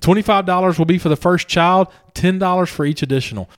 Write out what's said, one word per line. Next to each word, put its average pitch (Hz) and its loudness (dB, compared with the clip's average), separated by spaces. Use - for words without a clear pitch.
Twenty-five 196 2
dollars 180 0
will 165 4
be 175 2
for 170 -4
the 151 0
first 180 0
child, 180 2
ten 185 -2
dollars 185 0
for - -4
each 147 -2
additional. 127 -4